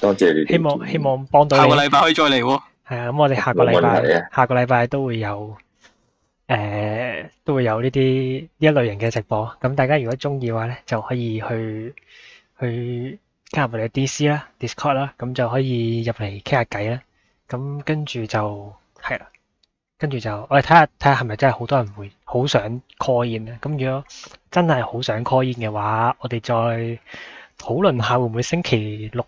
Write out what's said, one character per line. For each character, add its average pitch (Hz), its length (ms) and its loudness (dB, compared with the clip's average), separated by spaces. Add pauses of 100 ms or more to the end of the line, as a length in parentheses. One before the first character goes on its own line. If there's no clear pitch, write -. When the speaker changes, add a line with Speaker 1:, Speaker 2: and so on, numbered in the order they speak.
Speaker 1:
多 101 140 4
謝 90 180 6
你 78 100 2
哋 76 40 -2
建 - 0 -
議。 - 40 -2
Speaker 2:
希 170 80 4
望， 151 300 -2
希 165 100 -2
望 135 280 -2
幫 147 220 6
到 139 80 4
你。 139 60 8
Speaker 3:
下 135 60 8
個 147 140 6
禮 139 80 0
拜 143 100 6
可 165 100 6
以 160 40 2
再 160 100 2
嚟 135 180 4
喎。 135 200 0 (240)
Speaker 2:
係 127 120 -6
啊， 120 120 -6
噉 135 60 -4
我 147 120 4
哋 135 60 2
下 120 200 0
個 123 100 4
禮 - 20 6
拜， 117 140 4
Speaker 1:
冇 - 200 4
問 - 60 2
題 78 60 4
啊。 85 200 0
Speaker 2:
下 123 140 4
個 131 80 0
禮 123 140 2
拜 123 180 4
都 135 180 -2
會 117 140 -4
有， 104 380 -6 (920)
誒， 107 840 -4 (140)
都 147 120 0
會 127 80 2
有 110 180 0
呢 131 80 0
啲， 131 520 0
呢 165 60 -18 (100)
一 156 100 4
類 143 220 4
型 101 100 -8
嘅 113 120 0
直 110 100 -4
播。 110 380 -4
噉 127 140 -2
大 131 140 2
家 151 100 2
如 127 60 -2
果 117 100 -4
鍾 139 260 -4
意 120 120 -2
嘅 - 20 -2
話 113 120 -2
呢， 120 100 -8 (100)
就 113 140 -2
可 - 160 -6
以 113 240 -4
去， 110 540 -6 (640)
去 123 580 -6 (300)
加 147 180 0
入 117 60 -6
我 117 80 -4
哋 110 60 -2
嘅 - 20 -6
D 135 180 0
C 147 220 0
啦， 147 200 -2 (120)
Discord 139 320 -2
啦， 135 260 -4
噉 127 160 -8
就 123 140 0
可 123 100 -2
以 117 460 -2
入 113 80 -2
嚟 101 300 -10
傾 - 80 -12
下 127 120 2
偈 104 300 -6
啦。 127 80 -6 (480)
噉 143 340 -8
跟 151 240 -4
住 117 200 -6
就， 104 480 -6 (280)
係 - 160 -6
啦。 - 100 -20 (680)
跟 151 120 -4
住 131 80 -4
就 110 120 -6 (200)
我 139 100 4
哋 - 20 6
睇 - 60 -6
吓， 160 180 8
睇 - 20 -2 (120)
吓 139 140 4
係 127 100 -2
咪 107 120 -4
真 135 140 4
係 - 80 -2
好 120 80 -8
多 139 120 2
人 117 140 0
會 101 200 -16 (120)
好 123 220 -2
想 120 360 0 (160)
call 120 260 0
in 113 200 -6
呢？ 110 180 -14
噉 143 220 -4
如 131 60 -2
果 135 140 -6 (460)
真 180 160 2
係 131 180 2
好 117 180 -6
想 113 220 -4
call 131 200 2
in 127 100 -2
嘅 113 180 -6
話， 110 480 0
我 127 80 -8
哋 117 120 -4
再 123 140 -2 (1040)
討 135 240 -4
論 135 200 2
吓 117 160 2
會 127 60 0
唔 120 60 -2
會 113 120 -2
星 170 200 -2
期 107 500 -2
六 120 160 -4